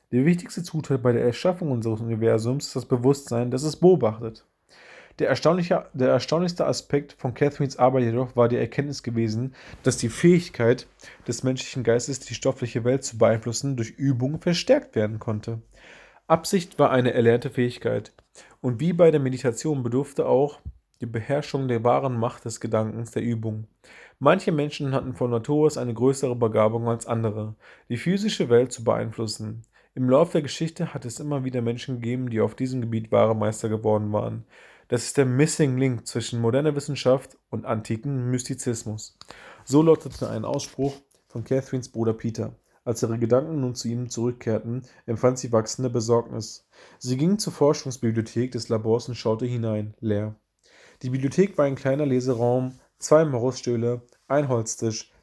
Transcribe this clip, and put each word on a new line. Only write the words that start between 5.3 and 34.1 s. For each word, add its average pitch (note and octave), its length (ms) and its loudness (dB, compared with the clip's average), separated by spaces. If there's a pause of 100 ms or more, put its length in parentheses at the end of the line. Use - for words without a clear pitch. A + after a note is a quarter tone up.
der B2+ 160 2
erstaunlichste D#3+ 580 0
Aspekt C#3+ 460 -2
von B2+ 220 -6
Catherines C#3+ 440 -2
Arbeit C3 240 4
jedoch A#2+ 320 0
war A#2+ 140 6
die A#2+ 80 0
Erkenntnis C#3 480 -4
gewesen, A#2 500 -2 (300)
dass B2 120 2
die A#2 120 -2
Fähigkeit B2+ 800 4 (400)
des - 160 -4
menschlichen C3 400 -2
Geistes, A#2+ 340 0
die - 160 -14
stoffliche B2+ 480 -2
Welt C3 220 0
zu - 120 -10
beeinflussen, A2+ 600 2
durch A2+ 140 -4
Übung C#3 500 0
verstärkt B3 560 0
werden G#2+ 240 0
konnte. A2+ 420 -6 (640)
Absicht E3 540 0
war C#3+ 100 6
eine B2 240 2
erlernte A#2+ 360 4
Fähigkeit. A#2 640 -2 (480)
Und A#2+ 200 -2
wie E3 120 0
bei E3+ 200 6
der D3+ 80 4
Meditation C3 640 -2
bedurfte B2 420 -2
auch C3+ 320 2 (420)
die - 60 -8
Beherrschung C3+ 600 -4
der A2+ 160 0
wahren B2+ 340 2
Macht A#2 260 -4
des A#2 140 -8
Gedankens A2 540 -4
der A#2+ 100 -4
Übung. A2 460 -4 (500)
Manche F3 320 4
Menschen D3 420 -2
hatten C3 220 -2
von B2 160 -2
Natur D3 360 2
aus D3 120 0
eine B2 160 -4
größere B2+ 400 0
Begabung A2+ 540 2
als A#2 180 -4
andere, G#2+ 480 -4 (340)
die A#2+ 100 -4
physische G3 500 -2
Welt A#2+ 240 6
zu A2+ 100 -12
beeinflussen. A2+ 800 -4 (320)
Im B2+ 160 0
Lauf D#3+ 220 6
der E3 100 0
Geschichte D#3+ 500 -6
hat C3 120 -10
es A#2+ 160 -10
immer D3 240 -4
wieder B2+ 180 -4
Menschen A#2+ 380 -4
gegeben, B2 300 -4
die A2 100 0
auf A2 160 0
diesem C3 240 -4
Gebiet A2+ 320 -4
wahre A2 240 4
Meister G#2+ 320 -2
geworden G#2+ 440 0